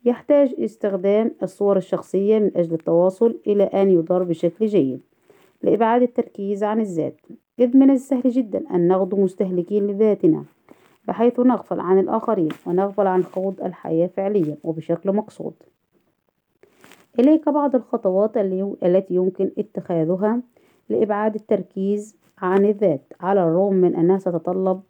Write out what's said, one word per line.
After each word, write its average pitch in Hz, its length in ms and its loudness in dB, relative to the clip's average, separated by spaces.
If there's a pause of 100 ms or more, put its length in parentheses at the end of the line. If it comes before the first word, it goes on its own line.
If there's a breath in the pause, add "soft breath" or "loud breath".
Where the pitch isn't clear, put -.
يحتاج 262 540 2
استخدام 208 720 -2 (120)
الصور 196 340 0
الشخصية 196 640 0
من 202 160 0
أجل 165 180 0
التواصل 180 760 0
إلى 202 160 2
أن 196 260 2
يدار 180 340 2
بشكل 175 420 -2
جيد 143 360 0 (640 soft breath)
لإبعاد 226 380 2
التركيز 208 640 -4
عن 214 160 -2
الذات، 175 420 -6 (380)
إذ 247 180 4
من 269 120 8
السهل 262 400 0
جدا 226 340 -2 (120)
أن 175 120 2
نغدو 185 300 2
مستهلكين 190 680 -2
لذاتنا، 196 560 0 (640 soft breath)
بحيث 233 320 0
نغفل 247 400 0
عن 185 200 2
الآخرين 196 500 -2 (160)
ونغفل 196 420 0
عن 185 160 2
خوض 190 380 -6
الحياة 165 460 -2
فعليا 190 560 -4
وبشكل 165 480 -6
مقصود. 208 420 -6 (1700 soft breath)
إليك 302 300 4
بعض 285 260 0
الخطوات 214 640 -2
اللي 190 220 -2
يم-، 196 240 -6
التي 185 300 0
يمكن 190 440 -2
اتخاذها 190 840 -2 (480 soft breath)
لإبعاد 214 460 -2
التركيز 202 840 -6 (200)
عن 190 280 0
الذات، 202 560 -2
على 190 220 0
الرغم 180 300 0
من 180 220 2
أنها 175 220 2
ستتطلب 185 720 -4